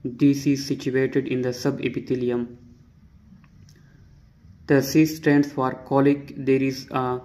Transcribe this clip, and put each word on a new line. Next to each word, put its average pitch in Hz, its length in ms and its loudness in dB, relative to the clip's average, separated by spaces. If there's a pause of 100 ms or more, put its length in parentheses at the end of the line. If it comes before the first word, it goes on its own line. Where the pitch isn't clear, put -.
This 135 420 2
is 139 200 0
situated 131 640 -2
in 127 120 -2
the 123 80 -2
subepithelium. 120 1080 -4 (2000)
The 135 160 4
C 156 220 4
stands 143 440 2
for 131 260 -4 (100)
colic. 143 500 2
There 135 260 2
is 135 300 -4
a 127 340 -4